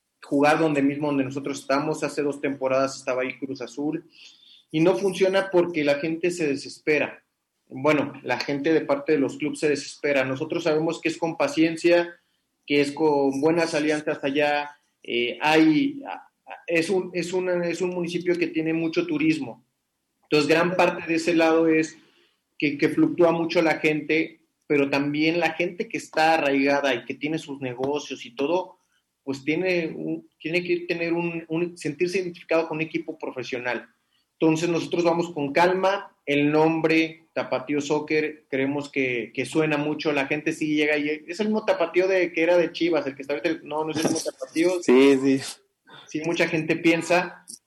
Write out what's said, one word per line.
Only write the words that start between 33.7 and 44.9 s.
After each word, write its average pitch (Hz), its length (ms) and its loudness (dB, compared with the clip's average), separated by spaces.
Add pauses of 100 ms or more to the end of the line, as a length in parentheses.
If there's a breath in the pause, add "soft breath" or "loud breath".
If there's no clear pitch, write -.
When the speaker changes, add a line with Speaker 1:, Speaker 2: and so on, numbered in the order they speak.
Speaker 1:
Entonces, 160 300 2
nosotros 165 340 -2
vamos 170 280 0
con 143 220 -4
calma. 185 560 2 (160)
El 147 260 2
nombre, 160 840 2
Tapatío 143 480 -4
Soccer, 151 680 -2
creemos 139 400 -2
que, 123 440 -4
que 127 120 -4
suena 156 300 0
mucho. 151 380 -2
La 139 120 0
gente 151 280 -2
sí 156 200 -4
llega 151 240 2
y 147 120 -2 (180)
es 175 140 -8
el 214 60 -2
mismo 214 180 -2
Tapatío 180 420 2
de, 180 240 2
que 165 120 0
era 175 140 4
de 165 140 2
Chivas, 165 340 0
el 135 100 -8
que - 80 -14
está 143 100 -6
ahorita, 160 300 -2
no, 151 200 -4
no 156 80 -6
es 147 60 -8
el 160 140 0
mismo 160 200 -4
Tapatío. 170 460 -2
Speaker 2:
<laughs> 175 40 -8
Sí, 135 360 8